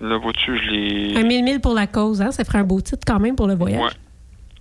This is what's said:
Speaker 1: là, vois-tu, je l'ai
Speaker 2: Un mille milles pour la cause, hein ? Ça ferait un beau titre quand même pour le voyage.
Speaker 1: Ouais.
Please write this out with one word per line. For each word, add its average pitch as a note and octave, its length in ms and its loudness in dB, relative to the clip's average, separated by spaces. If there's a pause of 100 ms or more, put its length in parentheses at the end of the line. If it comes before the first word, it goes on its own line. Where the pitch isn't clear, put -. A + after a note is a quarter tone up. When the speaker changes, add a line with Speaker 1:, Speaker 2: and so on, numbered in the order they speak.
Speaker 1:
là, A2+ 160 -2
vois-tu, A2+ 400 -2
je G#2+ 120 -4
l'ai G#2 480 -2
Speaker 2:
Un A3+ 60 4
mille B3 200 2
milles C4 180 0
pour B3 120 2
la G#3 140 2
cause, G#3+ 340 0
hein ? A3+ 100 2
Ça A#3+ 120 -2
ferait - 160 0
un G3+ 60 4
beau F#3+ 160 2
titre - 260 -6
quand G#3+ 140 2
même A#3+ 160 2
pour A3 100 2
le G3 80 2
voyage. G3 260 0
Speaker 1:
Ouais. A#3 80 0 (720)